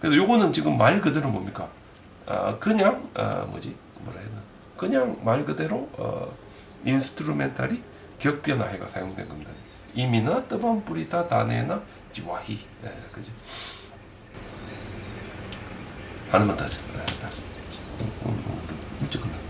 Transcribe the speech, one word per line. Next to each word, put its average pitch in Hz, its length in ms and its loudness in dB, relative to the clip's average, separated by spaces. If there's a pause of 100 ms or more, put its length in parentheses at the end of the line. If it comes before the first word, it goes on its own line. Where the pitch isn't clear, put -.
그래서 156 160 6
요거는 196 360 8
지금 143 240 4
말 143 240 8
그대로 143 300 4
뭡니까? 98 400 -4 (560)
아, 104 320 0
그냥, 214 560 4
아, 52 340 0
뭐지? - 280 -8 (240)
뭐라 - 180 -10
해야 104 100 -10
되나? 107 140 -10 (340)
그냥 135 480 2
말 127 200 4
그대로, 156 480 -2
어, - 440 -4 (480)
인스트루멘탈이 135 960 0 (380)
격변화해가 123 680 0
사용된 95 400 -6
겁니다. 76 240 -12 (420)
이미나 127 540 4
뜨밤 226 360 2
뿌리다 170 440 0
다네나 117 520 2 (320)
지와히. - 520 -8 (200)
예, 110 80 -10 (200)
그지? - 180 -12 (3000)
하나만 104 260 6
더 - 80 -2
하자. - 120 -4
예, - 220 -8
예. - 1040 -8
음, 110 80 -4 (120)
음, 113 220 -2
음, - 560 -8
일찍 - 180 -4
끝났네. 80 180 -6 (120)